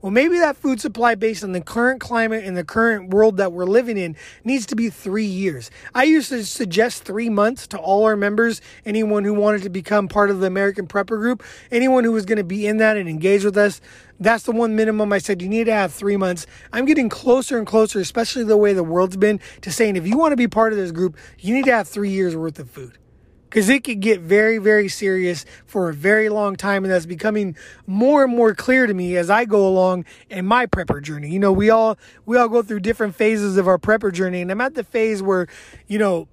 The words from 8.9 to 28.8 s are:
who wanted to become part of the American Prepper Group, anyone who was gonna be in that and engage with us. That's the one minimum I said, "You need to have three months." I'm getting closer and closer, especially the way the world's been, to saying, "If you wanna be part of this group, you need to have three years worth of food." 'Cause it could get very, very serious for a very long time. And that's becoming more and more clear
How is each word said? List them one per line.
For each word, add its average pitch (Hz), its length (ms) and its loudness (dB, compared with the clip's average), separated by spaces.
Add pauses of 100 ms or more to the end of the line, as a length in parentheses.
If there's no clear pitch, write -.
who 208 80 0
wanted 208 300 0
to 202 60 -8
become 190 380 -2
part 202 220 2
of 196 100 -2
the 190 80 0
American 196 400 -2
Prepper 202 320 -4
Group, 233 240 -2 (260)
anyone 254 360 2
who 233 80 2
was 220 100 -2
gonna 208 220 -2
be 196 200 -6
in 214 120 0
that 220 180 4
and 185 140 -6
engage 185 340 2
with 202 140 0
us. 208 240 2 (400)
That's 220 240 2
the 240 80 -2
one 220 240 0
minimum 214 340 0
I 202 60 0
said, 185 240 -4
"You 185 80 -8
need 220 160 0
to 226 80 2
have 196 180 0
three 202 240 -2
months." 180 320 -2 (240)
I'm 247 140 -2
getting 277 240 2
closer 254 480 0
and 220 100 -4
closer, 220 320 2
especially 226 460 -4
the 214 100 4
way 208 160 4
the 180 140 0
world's 185 320 0
been, 208 240 2 (180)
to - 100 -14
saying, 202 280 -2
"If 170 100 -4
you 220 100 0
wanna 302 200 2
be 240 100 2
part 220 240 2
of 208 80 -2
this 180 140 -6
group, 170 240 -2 (220)
you 196 140 -4
need 262 120 0
to 262 80 4
have 214 160 0
three 202 220 -4
years 185 260 -2
worth 160 200 -6
of 131 120 -16
food." 127 280 -18 (540)
'Cause 202 180 2
it 269 160 2
could 220 160 -6
get 208 180 2
very, 214 380 2
very 208 320 2
serious 185 560 -2 (200)
for 185 220 -4
a 160 60 -4
very 208 340 2
long 208 300 -2
time. 196 260 -2
And 190 80 -2
that's 175 140 0
becoming 196 500 -4 (320)
more 262 380 4
and 247 100 0
more 226 180 4
clear 254 320 2